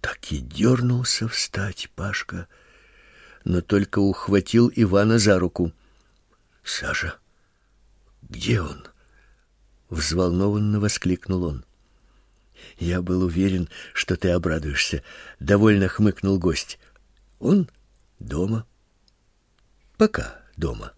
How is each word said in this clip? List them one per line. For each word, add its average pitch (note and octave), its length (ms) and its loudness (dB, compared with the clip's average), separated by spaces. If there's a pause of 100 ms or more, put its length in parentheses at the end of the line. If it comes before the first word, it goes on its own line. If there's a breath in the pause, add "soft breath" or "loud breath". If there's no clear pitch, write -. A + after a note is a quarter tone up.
Так - 300 -8
и C#2+ 80 -6
дернулся A#2+ 880 0
встать - 680 -6
Пашка, F#2 500 -8 (960 soft breath)
но F2 160 0
только G2+ 380 0
ухватил G2 760 2
Ивана G#2+ 440 4
за G2+ 200 6
руку. F2 340 -2 (880)
«Саша, - 540 -6 (1040)
где - 380 -2
он?» D2 260 -10 (1040)
взволнованно F#2 920 0
воскликнул F#2 640 -2
он. C#2+ 200 -6 (1120 loud breath)
«Я F2 240 -2
был F#2 200 0
уверен, F2+ 460 0 (240 loud breath)
что - 240 -2
ты F#2 140 0
обрадуешься», D#2+ 720 -2 (380 loud breath)
довольно G2+ 480 4
хмыкнул G2 500 2
гость. E2+ 400 -2 (600 soft breath)
«Он F3 320 2 (480)
дома. G#2 480 -4 (1300)
Пока - 440 0 (160)
дома». A1+ 420 -8